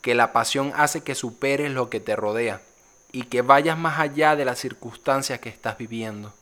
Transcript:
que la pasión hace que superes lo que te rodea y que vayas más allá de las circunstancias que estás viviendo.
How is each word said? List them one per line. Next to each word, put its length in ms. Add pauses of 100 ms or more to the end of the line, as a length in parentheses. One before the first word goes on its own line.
que 140
la 160
pasión 440
hace 280
que 120
superes 560
lo 180
que 100
te 160
rodea 460 (500)
y 120
que 180
vayas 360
más 220
allá 360
de 100
las 140
circunstancias 800
que 100
estás 280
viviendo. 640